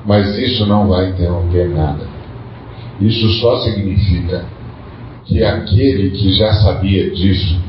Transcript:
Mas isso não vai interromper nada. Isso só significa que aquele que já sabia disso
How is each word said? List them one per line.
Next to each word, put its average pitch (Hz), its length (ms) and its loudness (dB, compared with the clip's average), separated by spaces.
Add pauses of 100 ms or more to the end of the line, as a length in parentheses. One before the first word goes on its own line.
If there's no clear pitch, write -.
Mas 104 340 2
isso 113 280 0
não 101 220 2
vai 92 200 2
interromper 87 600 0
nada. 76 380 -2 (920)
Isso 110 260 2 (140)
só 117 200 2
significa 98 840 0 (800)
que - 180 0
aquele 98 680 2
que 95 240 0
já 107 200 2
sabia 98 560 2
disso 92 480 0 (100)